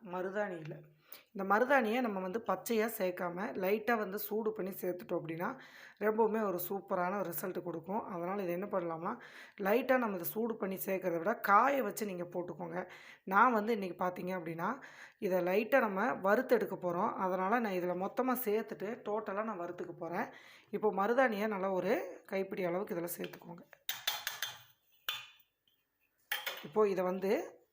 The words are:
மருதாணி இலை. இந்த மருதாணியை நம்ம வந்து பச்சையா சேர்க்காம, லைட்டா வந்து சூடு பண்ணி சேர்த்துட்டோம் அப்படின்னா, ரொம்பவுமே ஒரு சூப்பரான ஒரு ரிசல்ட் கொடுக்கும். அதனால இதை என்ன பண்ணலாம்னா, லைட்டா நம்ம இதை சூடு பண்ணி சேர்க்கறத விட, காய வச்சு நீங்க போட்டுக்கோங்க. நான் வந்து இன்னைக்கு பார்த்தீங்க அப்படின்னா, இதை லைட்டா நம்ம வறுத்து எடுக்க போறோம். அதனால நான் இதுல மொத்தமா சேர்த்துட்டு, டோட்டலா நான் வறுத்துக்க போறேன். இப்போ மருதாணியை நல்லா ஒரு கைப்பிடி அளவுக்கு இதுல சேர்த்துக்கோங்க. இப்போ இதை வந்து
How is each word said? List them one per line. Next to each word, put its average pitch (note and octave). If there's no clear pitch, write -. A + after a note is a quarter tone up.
மருதாணி F#3
இலை. D3+
இந்த G3
மருதாணியை A#3
நம்ம G#3+
வந்து F#3
பச்சையா G#3+
சேர்க்காம, F#3
லைட்டா G#3+
வந்து G#3
சூடு G#3+
பண்ணி F#3+
சேர்த்துட்டோம் F3+
அப்படின்னா, E3
ரொம்பவுமே G#3+
ஒரு F#3+
சூப்பரான F#3+
ஒரு F3+
ரிசல்ட் F3+
கொடுக்கும். F3
அதனால F3+
இதை F3
என்ன F#3
பண்ணலாம்னா, F3
லைட்டா A#3
நம்ம G#3+
இதை E3+
சூடு A3
பண்ணி F#3+
சேர்க்கறத F#3
விட, E3+
காய B3+
வச்சு G#3
நீங்க F3
போட்டுக்கோங்க. F3
நான் A3
வந்து G#3+
இன்னைக்கு F#3+
பார்த்தீங்க F3+
அப்படின்னா, E3
இதை F#3
லைட்டா A3+
நம்ம G#3
வறுத்து A3+
எடுக்க G3
போறோம். F3+
அதனால F#3+
நான் G3
இதுல F3
மொத்தமா A#3+
சேர்த்துட்டு, G#3
டோட்டலா G#3+
நான் G3+
வறுத்துக்க F3
போறேன். E3+
இப்போ G#3
மருதாணியை A3
நல்லா G3
ஒரு F#3
கைப்பிடி F#3+
அளவுக்கு F3
இதுல E3+
சேர்த்துக்கோங்க. E3+
இப்போ G3
இதை F#3
வந்து F#3+